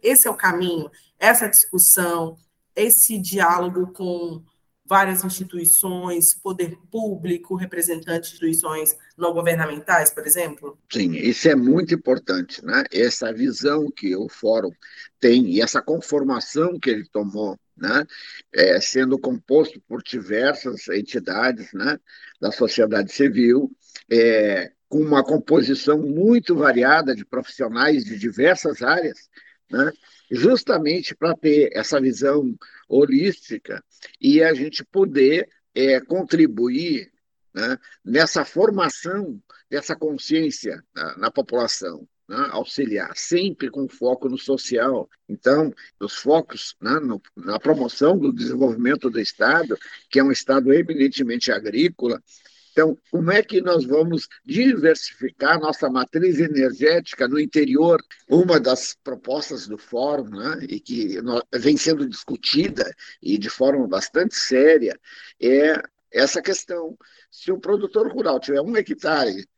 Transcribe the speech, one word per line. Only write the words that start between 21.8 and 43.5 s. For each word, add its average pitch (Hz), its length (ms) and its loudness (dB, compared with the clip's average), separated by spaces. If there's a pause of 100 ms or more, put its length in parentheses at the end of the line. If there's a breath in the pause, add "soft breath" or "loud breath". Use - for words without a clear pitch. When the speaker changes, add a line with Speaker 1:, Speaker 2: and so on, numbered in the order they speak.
Speaker 2:
da 104 120 -4
sociedade 107 600 0
civil, 127 580 2 (400 loud breath)
é, 110 600 2 (180)
com 147 120 0
uma 143 240 4
composição 147 720 2
muito 175 580 2
variada 135 580 2
de 101 120 -14
profissionais 123 760 -2
de 110 120 -10
diversas 123 640 0
áreas, 156 480 -2 (420 soft breath)
né? 143 220 0 (380 soft breath)
Justamente 170 840 2
pra 165 200 -2
ter 147 380 4
essa 135 280 -2
visão 131 540 0 (340 loud breath)
holística - 960 0 (380 loud breath)
e 143 220 6
a 160 120 4
gente 147 300 -6
poder, 156 640 2 (260)
é, 131 260 2
contribuir, 147 1080 0 (440)
né, 117 240 -4 (260 soft breath)
nessa 151 400 0
formação 180 960 -2 (300 soft breath)
dessa 143 260 -6
consciência 147 840 -4 (120)
na, 76 240 -10
na 110 120 -2
população, 113 760 -6 (220)
né, 131 220 -6
auxiliar, 107 640 -6
sempre 175 540 -4